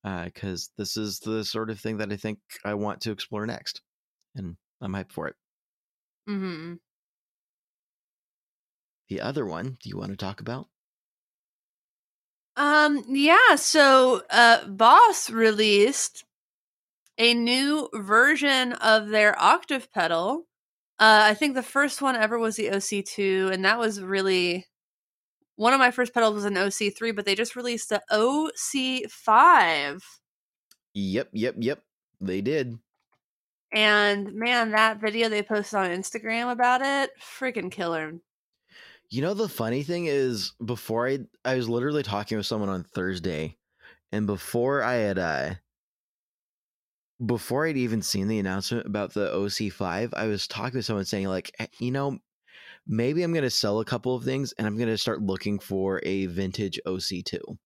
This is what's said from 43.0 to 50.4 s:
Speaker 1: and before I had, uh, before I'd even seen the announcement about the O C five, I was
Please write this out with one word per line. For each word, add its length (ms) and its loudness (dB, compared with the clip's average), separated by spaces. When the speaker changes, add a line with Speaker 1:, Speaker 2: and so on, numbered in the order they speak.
Speaker 1:
and 160 -2
before 560 -2
I 140 -2
had, 200 -2
uh, 380 -4
before 400 -2
I'd 100 -2
even 280 -2
seen 240 -4
the 100 -2
announcement 480 -4
about 300 -6
the 160 -2
O 160 -2
C 220 -6
five, 440 -6
I 140 -4
was 200 -4